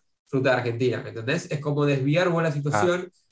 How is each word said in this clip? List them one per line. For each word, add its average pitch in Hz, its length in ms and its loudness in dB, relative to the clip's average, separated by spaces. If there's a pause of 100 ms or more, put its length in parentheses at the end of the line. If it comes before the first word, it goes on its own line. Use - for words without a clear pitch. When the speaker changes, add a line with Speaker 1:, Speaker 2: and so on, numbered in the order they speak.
(280)
Speaker 1:
fruta 135 240 2
de 127 60 4
Argentina, 117 440 -2
¿me 107 80 -12
entendés? 113 420 -6
Es 147 100 -4
como 147 240 0
desviar 143 440 2
vos 165 140 0
la 160 80 0
situación, 147 600 0
Speaker 2:
Ah. - 80 -20 (100)